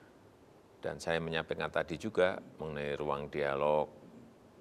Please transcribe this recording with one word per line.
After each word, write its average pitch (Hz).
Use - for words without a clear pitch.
Dan -
saya 82
menyampaikan 82
tadi 78
juga 95
mengenai 73
ruang 73
dialog 73